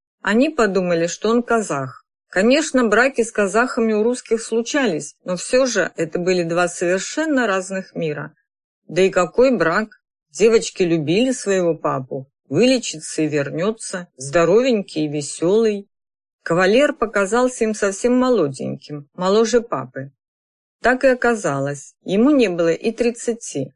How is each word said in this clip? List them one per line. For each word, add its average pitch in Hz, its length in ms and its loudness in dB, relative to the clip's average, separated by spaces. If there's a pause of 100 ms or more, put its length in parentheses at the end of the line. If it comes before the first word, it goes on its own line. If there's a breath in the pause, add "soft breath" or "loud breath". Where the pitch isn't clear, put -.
(220)
Они 226 280 2
подумали, 185 580 0
что 208 220 -4
он 240 140 2
казах. 170 640 -4 (240)
Конечно, 254 560 2
браки 233 380 2
с 214 80 -4
казахами 220 600 0
у 214 100 0
русских 233 380 -2
случались, 226 840 -2
но 180 120 -4
все 254 300 2
же 202 300 -2
это 165 240 -4
были 180 240 0
два 170 240 0
совершенно 247 800 -2
разных 190 480 -4
мира. 151 380 -6 (540)
Да 165 140 0
и 190 80 6
какой 220 480 2
брак? 180 440 -2 (280)
Девочки 220 540 2
любили 170 480 0
своего 185 440 0
папу. 139 540 -6 (200)
Вылечится 196 760 0
и 151 40 0
вернется, 156 880 -4
здоровенький 170 920 2
и 147 40 -4
веселый. 196 800 -2 (540)
Кавалер 208 500 2
показался 226 720 0
им 220 80 -2
совсем 214 440 0
молоденьким, 147 960 -2
моложе 220 480 2
папы. 135 500 -10 (680)
Так 254 220 2
и 269 40 6
оказалось, 175 960 -2
ему 214 260 2
не 262 200 4
было 170 220 0
и 220 200 -2
тридцати, 226 840 -4